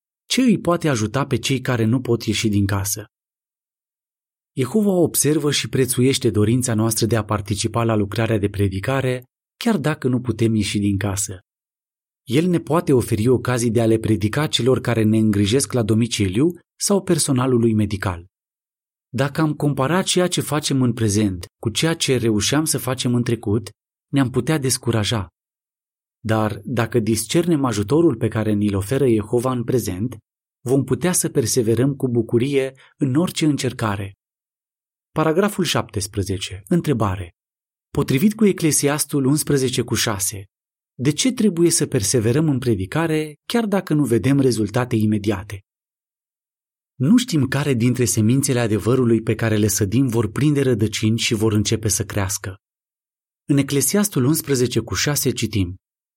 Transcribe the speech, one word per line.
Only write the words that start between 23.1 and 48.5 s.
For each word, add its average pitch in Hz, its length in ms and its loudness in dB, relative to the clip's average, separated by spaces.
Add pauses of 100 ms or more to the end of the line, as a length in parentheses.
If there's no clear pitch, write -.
în 123 80 2
trecut, 101 460 -2 (420)
ne-am 139 180 2
putea 131 280 0
descuraja. 113 680 -2 (920)
Dar 107 440 0
dacă 120 360 -2
discernem 139 640 0
ajutorul 123 520 2
pe 120 100 -2
care 107 240 -2
ni-l 104 240 2
oferă 135 320 0
Jehova 117 440 0
în 123 120 -4
prezent, 104 540 -2 (440)
vom 131 220 2
putea 131 280 -2
să 170 180 -2
perseverăm 123 640 0
cu 135 140 -4
bucurie 127 640 0 (240)
în 131 180 -2
orice 165 300 0
încercare. 113 680 -2 (960)
Paragraful 170 520 0
șaptesprezece. 98 1040 -4
Întrebare. 107 640 -2 (580)
Potrivit 147 460 0
cu 226 100 2
Eclesiastul 147 800 0
unsprezece 131 560 0
cu 120 120 -4
șase, 101 500 -4 (500)
de 131 180 0
ce 254 200 0
trebuie 175 380 2
să 156 180 0
perseverăm 127 600 0
în 131 100 0
predicare, 151 760 -2 (100)
chiar 233 200 -2
dacă 190 280 -2
nu 147 120 2
vedem 123 340 2
rezultate 123 560 0
imediate? 104 640 -2 (1400)
Nu 165 220 4
știm 151 300 2
care 139 260 0
dintre 123 320 2
semințele 120 540 2